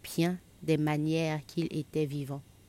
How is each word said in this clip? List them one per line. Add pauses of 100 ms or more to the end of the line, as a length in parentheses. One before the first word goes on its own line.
bien (260)
des
manières
qu'il
était
vivant. (280)